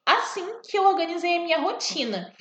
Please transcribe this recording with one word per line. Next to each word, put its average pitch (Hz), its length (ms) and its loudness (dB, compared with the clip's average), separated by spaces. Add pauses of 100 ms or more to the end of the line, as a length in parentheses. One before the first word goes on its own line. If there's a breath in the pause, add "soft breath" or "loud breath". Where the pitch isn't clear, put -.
assim 381 640 0
que 415 100 -2
eu 381 60 4
organizei 349 540 2
a 339 40 0
minha 320 180 0
rotina. 240 800 -4